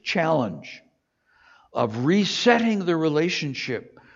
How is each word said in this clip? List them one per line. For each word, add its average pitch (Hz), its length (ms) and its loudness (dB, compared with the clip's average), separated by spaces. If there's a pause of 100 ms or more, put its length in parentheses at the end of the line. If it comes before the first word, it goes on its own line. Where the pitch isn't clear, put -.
challenge 147 800 -2 (880)
of 120 320 -2
resetting 214 800 2
the 170 100 2
relationship 151 1040 -2 (160)